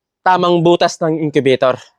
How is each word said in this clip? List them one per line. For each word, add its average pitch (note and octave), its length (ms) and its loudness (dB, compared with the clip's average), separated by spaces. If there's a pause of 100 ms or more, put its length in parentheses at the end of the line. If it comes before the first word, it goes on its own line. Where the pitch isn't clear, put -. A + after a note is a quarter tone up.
(260)
tamang F3 400 2
butas F3 320 0
ng E3 240 -4
incubator. C3+ 560 0 (200)